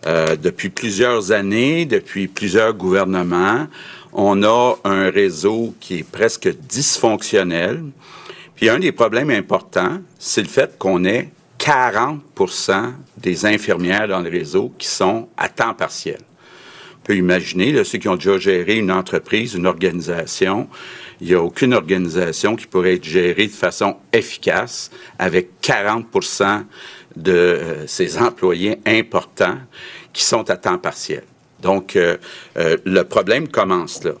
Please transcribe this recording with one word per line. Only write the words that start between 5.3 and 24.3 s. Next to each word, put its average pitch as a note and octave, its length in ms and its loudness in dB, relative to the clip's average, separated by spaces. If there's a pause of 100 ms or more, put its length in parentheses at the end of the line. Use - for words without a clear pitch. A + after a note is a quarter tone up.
qui F2 200 -8
est D#2 40 -8
presque - 460 0 (180)
dysfonctionnel. G#2 1120 0 (720)
Puis A2 140 2
un B2+ 100 2
des F3 120 0
problèmes A#2+ 380 0
importants, G2+ 680 -2 (200)
c'est - 220 -2
le - 80 -4
fait - 280 0
qu'on F2+ 280 0
ait A2+ 240 0 (280)
quarante C3 640 2 (140)
pour F#2+ 160 0
cent G#2 400 -2 (260)
des F2+ 280 -2
infirmières G#2 640 0
dans F#2+ 100 -2
le E2+ 100 -4
réseau F2 480 -2
qui - 100 -10
sont G#2+ 500 -2
à - 100 -2
temps A#2 260 -2
partiel. - 460 -6 (800)
On - 80 -20
peut G#2 100 0
imaginer, F#2 560 0
là, B2 140 2
ceux - 120 -8
qui G2+ 120 -4
ont F#2 60 2
déjà F#2+ 220 2
géré F#2 400 2
une G2 140 0
entreprise, F#2+ 640 -2
une F2+ 140 0
organisation, F2 1000 -2 (540)
il F2 60 -10
n'y F2 60 4
a F2+ 80 6
aucune B2 320 2
organisation F2+ 840 0
qui - 80 -12
pourrait F#2 300 2
être F2+ 100 -6
gérée F2 420 2
de G2+ 40 -8
façon G2 440 -2 (160)
efficace G#2+ 800 -2 (280)